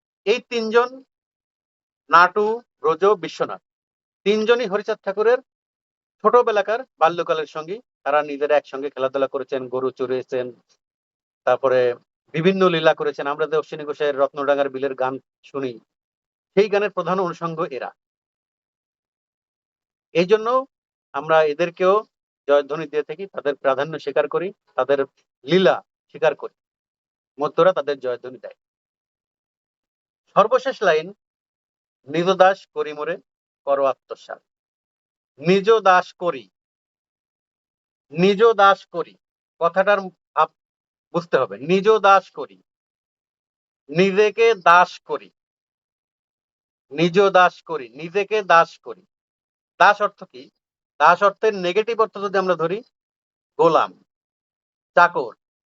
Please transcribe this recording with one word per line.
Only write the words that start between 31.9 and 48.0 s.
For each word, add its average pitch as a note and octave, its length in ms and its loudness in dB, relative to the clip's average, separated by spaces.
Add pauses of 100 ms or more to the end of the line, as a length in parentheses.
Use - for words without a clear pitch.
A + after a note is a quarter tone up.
"নিজ E3+ 260 -4
দাস F#3 360 -2
করি D3+ 260 -10
মোরে D3+ 260 -10 (460)
কর C#3 200 -2
আত্মসাৎ।" - 580 -8 (960)
নিজ F#3 320 0 (120)
দাস F#3 300 2
করি, C#3 380 -8 (1600)
নিজ F#3+ 340 2 (120)
দাস G3 300 4
করি, D#3+ 300 -10 (440)
কথাটার F#3 400 0
ভাব E3 500 -4 (640)
বুঝতে E3+ 240 -2
হবে। G#2 220 -2
নিজ F#3 320 0
দাস G3 400 4
করি, A2 320 -16 (1300)
নিজেকে G3+ 640 2
দাস F3 460 2
করি, C3 300 -10 (1600)
নিজ E3 300 0
দাস F#3 420 4
করি, C#3+ 260 -10
নিজেকে F3+ 540 -4